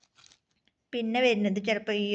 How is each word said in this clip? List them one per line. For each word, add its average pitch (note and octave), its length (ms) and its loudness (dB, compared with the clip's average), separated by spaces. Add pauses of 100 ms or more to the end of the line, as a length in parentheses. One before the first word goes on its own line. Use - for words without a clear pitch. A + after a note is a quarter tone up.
(920)
പിന്നെ A#3 280 -2
വരുന്നത് G#3 400 2
ചിലപ്പോൾ G#3 360 -2
ഈ G3+ 180 -2